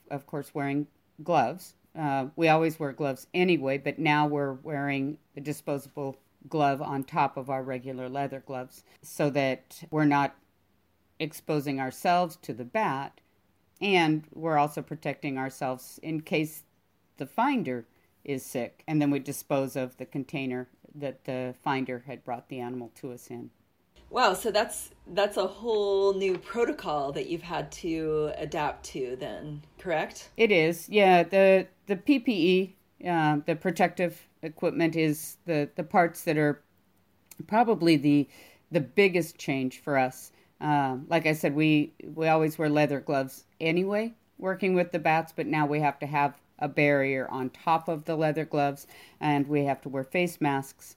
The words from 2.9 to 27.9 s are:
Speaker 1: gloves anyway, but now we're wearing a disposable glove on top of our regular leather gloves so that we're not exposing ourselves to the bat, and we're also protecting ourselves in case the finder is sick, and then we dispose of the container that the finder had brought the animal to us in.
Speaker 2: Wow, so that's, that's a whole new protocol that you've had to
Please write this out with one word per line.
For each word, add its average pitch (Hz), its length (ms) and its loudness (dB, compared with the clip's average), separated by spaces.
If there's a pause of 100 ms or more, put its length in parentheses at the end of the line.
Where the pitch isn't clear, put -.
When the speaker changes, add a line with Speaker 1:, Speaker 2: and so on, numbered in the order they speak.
Speaker 1:
gloves 135 400 -6
anyway, 156 440 2
but 139 220 -4
now 151 260 4
we're 143 280 -2
wearing 139 640 -4 (180)
a 143 60 -14
disposable 143 760 -8 (320)
glove 143 340 2
on 139 220 -4
top 143 320 -2
of 131 140 -8
our 135 120 -4
regular 127 460 -8
leather 135 380 -6
gloves 131 400 -12 (160)
so - 300 -2
that 135 600 -2
we're 151 140 2
not 143 320 2 (800)
exposing 147 640 -4
ourselves 175 560 0
to - 160 -10
the 123 100 -10
bat, 139 560 -4 (640)
and 165 420 2 (100)
we're 160 240 0
also 151 240 0
protecting 143 560 -8
ourselves 131 640 -8
in 160 200 -6
case 156 420 -4 (540)
the 143 80 -8
finder 185 600 -2 (380)
is 135 220 -6
sick, - 420 -8
and 156 140 2
then 143 100 2
we 143 80 0
dispose 135 560 -4
of 127 220 -6
the 131 80 -12
container 127 640 -8 (260)
that 139 300 -10
the 127 360 -6
finder 127 460 -4
had 127 160 -14
brought 123 240 -10
the 131 140 -10
animal 120 340 -10
to 131 160 -12
us 123 160 -16
in. 120 220 -14 (640)
Speaker 2:
Wow, 226 220 4
so 220 160 -2
that's, 208 400 -2 (240)
that's 202 240 0
a 196 80 0
whole 202 680 0
new 190 240 0
protocol 170 720 -2
that 143 160 -6
you've 165 160 -6
had 151 300 -8
to 156 640 -2